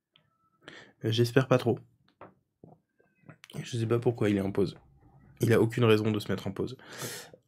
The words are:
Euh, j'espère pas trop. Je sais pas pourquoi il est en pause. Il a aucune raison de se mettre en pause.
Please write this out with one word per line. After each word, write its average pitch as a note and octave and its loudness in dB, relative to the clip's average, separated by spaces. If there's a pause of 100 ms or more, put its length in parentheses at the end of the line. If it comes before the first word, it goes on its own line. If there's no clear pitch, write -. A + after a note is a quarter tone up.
(1040)
Euh, A2+ 0
j'espère A#2+ 2
pas B2+ 4
trop. A#2 0 (1800)
Je - -8
sais A2+ -2
pas A#2+ 0
pourquoi A#2 0
il G#2 4
est G2 0
en G2 -2
pause. G2 -2 (600)
Il A#2 2
a G#2 6
aucune A#2 2
raison A2 4
de G#2+ -2
se - -10
mettre F#2+ -4
en G2 -4
pause. - -8 (720)